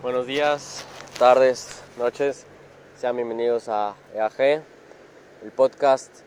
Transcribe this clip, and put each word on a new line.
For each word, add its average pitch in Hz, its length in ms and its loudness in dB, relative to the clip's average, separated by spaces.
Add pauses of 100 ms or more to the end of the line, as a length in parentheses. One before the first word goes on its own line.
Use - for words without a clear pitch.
Buenos 127 240 0
días, 143 560 -2 (340)
tardes, 127 640 4 (160)
noches. 123 480 -4 (520)
Sean 123 180 -4
bienvenidos 117 540 -4
a 104 260 -4 (180)
E 107 60 -8
A 110 100 -2
G, 143 320 0 (800)
el 107 100 -18
podcast 135 640 0 (140)